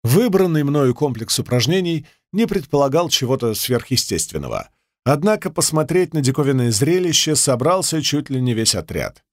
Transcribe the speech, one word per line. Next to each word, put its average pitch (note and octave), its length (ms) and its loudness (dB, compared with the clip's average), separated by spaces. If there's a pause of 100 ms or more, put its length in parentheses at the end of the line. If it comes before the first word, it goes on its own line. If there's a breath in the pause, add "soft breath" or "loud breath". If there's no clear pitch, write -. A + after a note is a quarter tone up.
Выбранный F3+ 580 4
мною C#3 320 2
комплекс A#2 440 -2
упражнений D#3+ 680 0 (260 loud breath)
не A3 140 2
предполагал D3 600 0
чего-то A#2+ 460 -2
сверхъестественного. D#2+ 1160 -4 (340)
Однако F3+ 460 0
посмотреть D#3+ 640 0
на D#3 60 0
диковинное C3 500 2
зрелище D#3 640 0
собрался D3+ 680 0
чуть C#3+ 280 -2
ли C3 100 -2
не B2 140 0
весь A2 200 0
отряд. - 580 -6